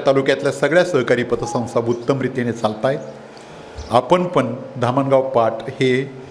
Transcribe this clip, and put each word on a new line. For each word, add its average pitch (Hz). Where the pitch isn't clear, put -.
तालुक्यातल्या 139
सगळ्या 160
सहकारी 123
पतसंस्था 120
उत्तम 120
रीतीने 123
चालत 107
आहेत. 143
आपण 170
पण 127
धामणगाव 131
पाट 113
हे 131